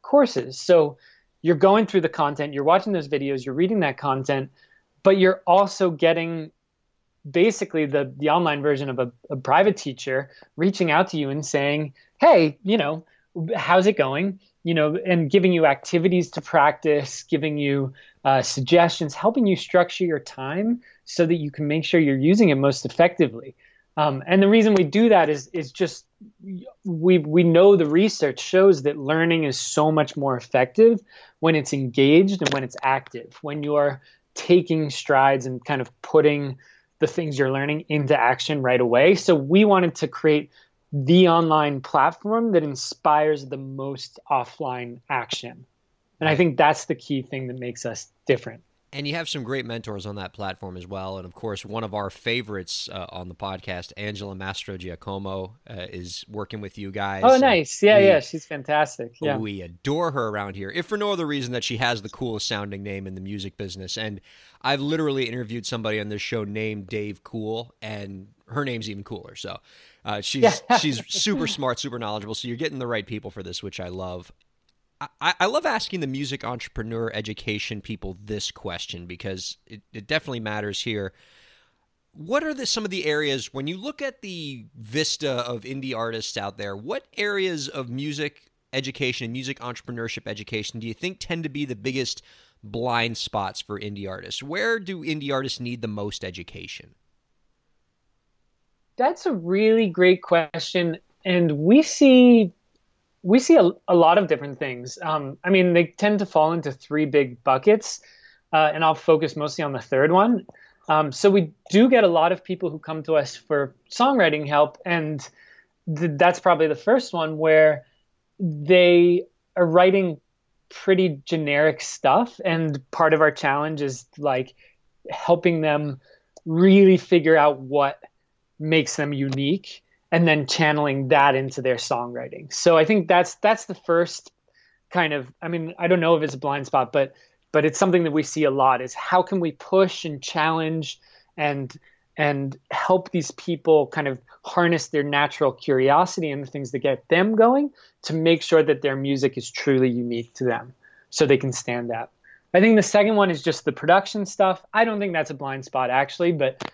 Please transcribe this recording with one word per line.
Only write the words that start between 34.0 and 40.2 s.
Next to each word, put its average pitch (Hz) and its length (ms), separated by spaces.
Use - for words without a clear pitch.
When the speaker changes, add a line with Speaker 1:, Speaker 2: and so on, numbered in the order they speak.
Speaker 1:
taking 165 540
strides 139 560
and 127 200
kind 135 160
of - 200
putting 143 560
the 151 80
things 156 300
you're 135 140
learning 143 380
into 147 280
action 127 440
right 127 180
away. 127 360
So 175 200
we 156 300
wanted 185 300
to 151 120
create 151 420